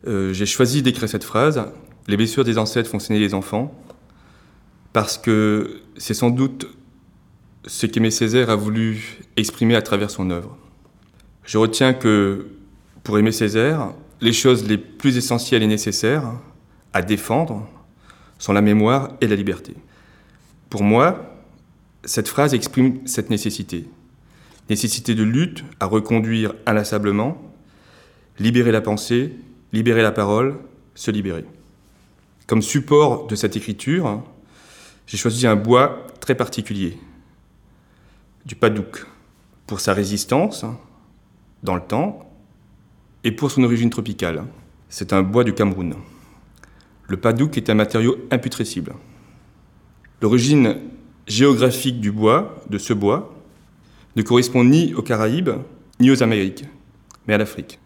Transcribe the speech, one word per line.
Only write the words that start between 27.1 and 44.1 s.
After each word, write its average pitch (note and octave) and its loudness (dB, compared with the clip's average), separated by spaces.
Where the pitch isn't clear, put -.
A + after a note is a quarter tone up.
libérer A#2 4
la A2 2
pensée, A#2+ -2
libérer A2+ 2
la G#2 2
parole, A2 0
se - -6
libérer. F#2+ -4
Comme A2+ 2
support C#3 2
de G#2+ -4
cette G#2+ -2
écriture, A#2 -4
j'ai - -10
choisi A#2+ -2
un A2 4
bois B2 2
très - -2
particulier, G2+ -6
du - -14
padouk, G#2+ -2
pour G2+ -8
sa G2+ 0
résistance G#2 -2
dans F#2 -4
le F2+ -4
temps D3 -6
et A2+ 0
pour C3+ -2
son C3 4
origine A#2 2
tropicale. F#2+ -4